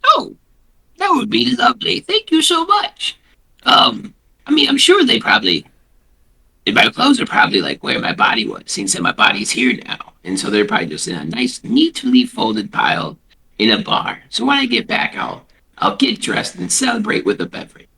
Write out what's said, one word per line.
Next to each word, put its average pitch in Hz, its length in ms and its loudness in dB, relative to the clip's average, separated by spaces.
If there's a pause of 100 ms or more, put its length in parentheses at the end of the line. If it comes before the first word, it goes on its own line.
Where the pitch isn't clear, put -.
Oh, - 320 2 (600)
that 392 140 0
would 247 180 2
be 240 260 2
lovely. - 440 0
Thank 427 320 -2
you 320 100 4
so 349 240 2
much. - 520 -2 (460)
Um, - 500 2 (320)
I - 60 -4
mean, 294 180 4
I'm 277 80 2
sure 370 260 6
they 240 160 2
probably, 92 460 0 (1040)
my 113 180 4
clothes 269 300 2
are - 60 -2
probably, - 360 0
like, 71 220 -6
where - 160 -4
my 90 140 -4
body - 340 0
was, 92 200 -10
since - 320 -4
my 87 120 -2
body's 107 400 0
here 127 220 2 (120)
now. - 280 -14 (100)
And 95 160 -4
so - 100 -4
they're 104 160 4
probably 202 220 -2
just 78 200 -8
in 175 80 -6
a - 100 -8
nice, 247 380 -4
neatly 143 600 2
folded 110 460 -4
pile - 460 -2 (400)
in 110 140 4
a 104 100 2
bar. - 480 -4
So - 160 -6
when 277 120 2
I 277 80 0
get 240 220 -2
back, - 280 -4
I'll, - 300 -8 (320)
I'll - 180 -2
get 120 260 0
dressed - 340 -4
and 90 160 -8
celebrate - 540 -2
with - 160 0
a 87 40 -2
beverage. - 420 -16 (100)